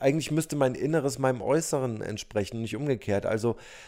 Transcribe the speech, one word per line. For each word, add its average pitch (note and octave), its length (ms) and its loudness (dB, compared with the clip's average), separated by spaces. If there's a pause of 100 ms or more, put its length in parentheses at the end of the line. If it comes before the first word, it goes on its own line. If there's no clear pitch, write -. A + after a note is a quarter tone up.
Eigentlich C#3+ 300 2
müsste D3+ 260 0
mein C3 180 2
Inneres C3+ 420 0
meinem C3 240 2
Äußeren C3 600 0
entsprechen, G#2+ 600 -4
nicht G#2+ 140 -4
umgekehrt. A2+ 500 0
Also, A2+ 300 2 (320)